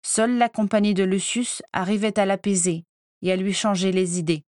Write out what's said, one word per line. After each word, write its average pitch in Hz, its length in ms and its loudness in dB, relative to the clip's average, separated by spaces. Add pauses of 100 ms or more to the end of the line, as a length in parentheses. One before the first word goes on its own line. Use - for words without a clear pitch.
Seule 240 360 0
la 240 100 4
compagnie 208 460 2
de 190 100 2
Lucius 196 580 -2 (120)
arrivait 208 440 -2
à 202 80 2
l'apaiser 185 600 0 (360)
et 185 120 0
à - 20 2
lui 190 180 -2
changer 190 380 0
les 185 260 0
idées. 156 280 -2 (120)